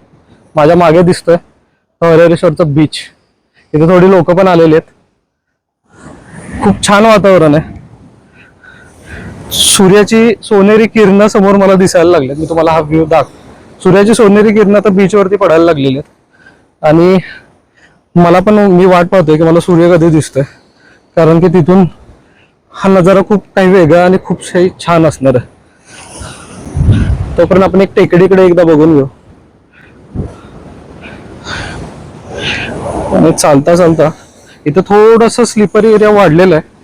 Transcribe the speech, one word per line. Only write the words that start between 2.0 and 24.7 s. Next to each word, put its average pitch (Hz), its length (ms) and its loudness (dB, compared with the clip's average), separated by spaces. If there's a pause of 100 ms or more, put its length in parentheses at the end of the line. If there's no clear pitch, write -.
हरिहरेश्वरचा 170 500 0
बीच. 147 360 -2 (760)
इथे 151 100 0
थोडी 180 280 2
लोक 180 200 0
पण 190 160 0
आलेली 165 280 2
आहेत. - 180 -4 (1700)
खूप - 240 -2
छान 208 180 2
वातावरण 185 500 2
आहे. - 280 -8 (1700)
सूर्याची 208 920 0
सोनेरी 214 460 0
किरणं 202 400 2
समोर 202 280 0
मला 196 180 2
दिसायला 180 380 2
लागलेत. 143 260 -2
मी 156 80 -8
तुम्हाला 160 260 -2
हा 160 80 0
व्ह्यू 156 260 -2
दाख-, - 760 -6
सूर्याची 202 300 2
सोनेरी 208 400 2
किरणं 202 240 0
आता 214 120 -2
बीचवरती 196 460 0
पडायला 170 280 0
लागलेली 139 340 -2
आहेत 151 60 -12 (800)
आणि 170 340 2 (1000)
मला 175 240 2
पण, 208 140 0
मी 196 320 2
वाट 180 200 2
पाहतोय 165 320 0
की 165 60 -2
मला 165 160 0
सूर्य 170 380 2
कधी 165 120 0
दिसतोय, 143 340 -2 (720)
कारण 165 240 2
की 180 80 2
तिथून 180 380 2 (840)
हा - 180 -4
नजारा 190 380 2
खूप 202 160 -2 (120)
काही 190 120 0
वेगळा 175 380 2
आणि 185 200 2
खूप 180 160 -8 (120)
काही 185 160 0 (100)